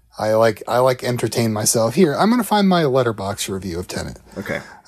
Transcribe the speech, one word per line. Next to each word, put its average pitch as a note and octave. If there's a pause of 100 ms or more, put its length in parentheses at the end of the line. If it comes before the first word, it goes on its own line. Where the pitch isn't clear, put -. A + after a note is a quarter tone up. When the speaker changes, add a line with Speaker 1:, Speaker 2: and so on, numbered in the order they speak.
(160)
Speaker 1:
I, G#2+
like, A2+
I, A#2
like, B2+
entertain A#2+
myself." A2
Here, D#3+
I'm F#3
gonna A#3+
find G3+
my F3
Letterboxd A2+
review F#2
of F2+
Tenet. - (200)
Speaker 2:
Okay. D2+ (280)